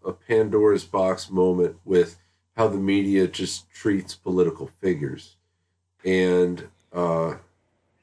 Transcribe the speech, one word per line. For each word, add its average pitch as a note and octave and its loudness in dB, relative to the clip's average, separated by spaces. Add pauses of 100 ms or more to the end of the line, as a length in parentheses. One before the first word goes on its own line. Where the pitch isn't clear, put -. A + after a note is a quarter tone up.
a F#2 -6
Pandora's G#2+ 2
box F#2+ -2
moment F2+ 2
with F2 2 (380)
how A2 2
the G2 -4
media G2 2
just - -10
treats G2 -4
political F2+ -2 (100)
figures. D2 -4 (720)
And, F2+ 2 (240)
uh, E2 -2 (720)